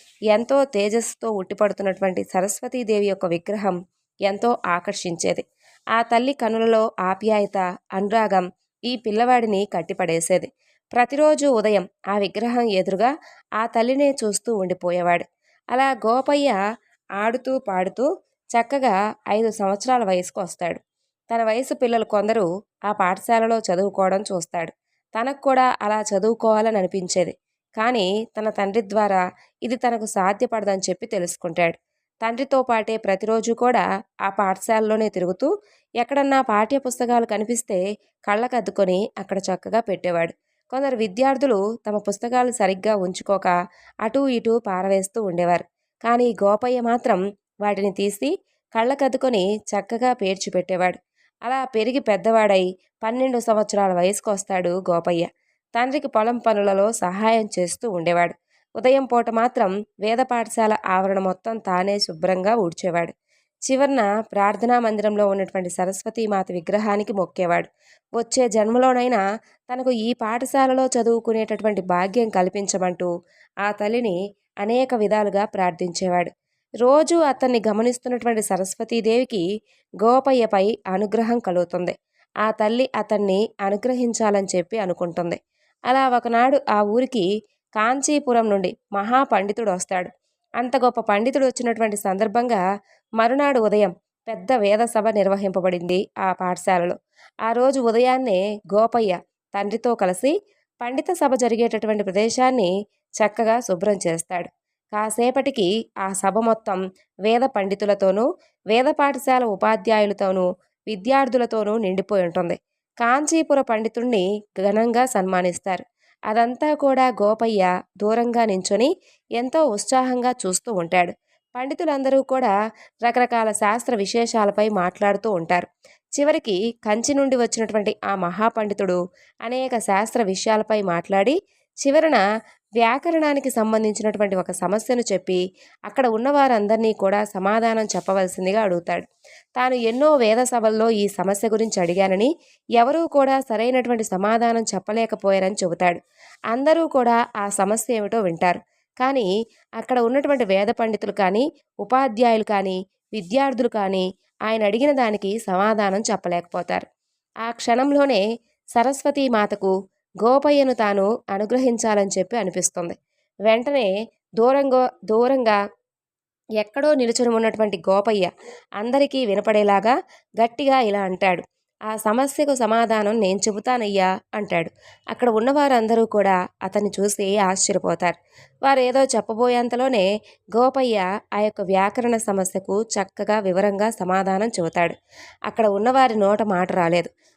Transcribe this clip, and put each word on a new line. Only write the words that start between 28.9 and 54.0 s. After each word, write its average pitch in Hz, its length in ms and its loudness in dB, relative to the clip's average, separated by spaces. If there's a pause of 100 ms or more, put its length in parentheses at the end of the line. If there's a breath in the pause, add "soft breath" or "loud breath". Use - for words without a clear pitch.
ఇది 240 140 -4
తనకు 233 300 -2
సాధ్యపడదని 202 720 -2 (100)
చెప్పి 185 160 -6
తెలుసుకుంటాడు. 175 720 -2 (440)
తండ్రితో 254 400 0
పాటే 220 340 -2
ప్రతిరోజు 220 560 0
కూడా 208 500 0 (180)
ఆ 196 80 -2
పాఠశాలలోనే 214 800 0
తిరుగుతూ 185 500 -2 (360 soft breath)
ఎక్కడన్నా 269 460 2
పాఠ్య 220 380 2
పుస్తకాలు 240 480 0
కనిపిస్తే 208 720 -4 (260)
కళ్ళకద్దుకొని 202 920 -2
అక్కడ 196 200 -6
చక్కగా 190 420 -4
పెట్టేవాడు. 175 520 -4 (380)
కొందరు 262 260 -2
విద్యార్థులు 226 800 0 (100)
తమ 208 100 -2
పుస్తకాలు 240 520 -2
సరిగ్గా 202 460 0
ఉంచుకోక 185 680 -2 (340 soft breath)
అటూ 269 280 0
ఇటూ 233 300 0
పారవేస్తూ 196 640 -2
ఉండేవారు. 175 420 0 (380)
కానీ 240 420 2
గోపయ్య 240 360 2
మాత్రం 233 520 0 (280)
వాటిని 202 320 -2
తీసి 208 520 -4 (300)
కళ్ళకద్దుకొని 240 800 0
చక్కగా 214 560 -4
పేర్చిపెట్టేవాడు. 185 840 -2 (440)
అలా 262 220 -4
పెరిగి 240 340 -2
పెద్దవాడై 202 800 2 (260 soft breath)
పన్నెండు 247 360 -2
సంవత్సరాల 208 540 0
వయసుకొస్తాడు 185 1000 -2